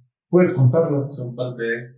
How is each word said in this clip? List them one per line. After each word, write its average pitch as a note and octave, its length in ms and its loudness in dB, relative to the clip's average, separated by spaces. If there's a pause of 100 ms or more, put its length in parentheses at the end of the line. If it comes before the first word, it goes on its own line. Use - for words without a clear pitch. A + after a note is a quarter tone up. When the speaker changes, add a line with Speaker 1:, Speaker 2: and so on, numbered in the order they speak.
(300)
Speaker 1:
puedes F3+ 240 4
contarlas. C#3+ 640 2
Speaker 2:
Son B2 200 -10
parte B2 280 -8
de A#2 340 -6